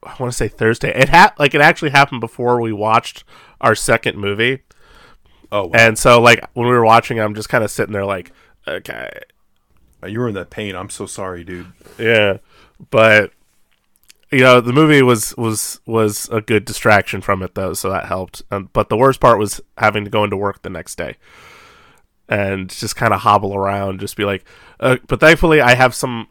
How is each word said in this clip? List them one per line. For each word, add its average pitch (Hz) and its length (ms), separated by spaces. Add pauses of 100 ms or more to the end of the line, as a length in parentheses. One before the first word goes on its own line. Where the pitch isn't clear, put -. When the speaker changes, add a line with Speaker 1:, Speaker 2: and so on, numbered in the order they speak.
Speaker 1:
I - 160
wanna 123 120
say 113 160
Thursday. - 460
It 131 140
ha-, 185 300
like, 147 180
it 147 40
actually 156 300
happened 139 300
before 120 400
we 113 120
watched 110 520 (360)
our 113 140
second - 420
movie. 104 440 (880)
Speaker 2:
Oh, 101 160
wow. 85 80
Speaker 1:
And 113 240
so, 120 220
like, 117 240 (100)
when 120 120
we 123 60
were 120 120
watching, 113 360
I'm 107 140
just 107 140
kinda 113 200
sitting 104 240
there 98 140
like, 95 260 (340)
"Okay." 67 440 (920)
Speaker 2:
Oh, 90 60
you 107 100
were 123 100
in 107 60
that 90 160
pain. 101 240
I'm 95 160
so - 160
sorry, 92 380
dude. 90 240 (280)
Speaker 1:
Yeah. 107 420 (520)
But, 110 400 (1000)
you 135 80
know, 127 200
the 120 120
movie 151 280
was, 123 360
was, 113 500
was 110 460
a 110 80
good 107 240
distraction 101 560
from 95 200
it, 92 140
though, 95 200
so - 160
that 95 160
helped. 92 440
Um, 98 220
but 107 160
the - 80
worst 131 240
part 117 180
was 104 220 (180)
having 107 240
to 101 80
go 107 140
into 98 120
work 98 260
the 95 80
next 85 260
day 71 220 (1080)
and 98 400
just - 280
kinda 110 220
hobble 101 360
around, 98 460
just 101 160
be 104 80
like, 98 200 (360)
uh, 127 160 (100)
but 123 140
thankfully 160 400
I 123 160
have 123 180
some 120 360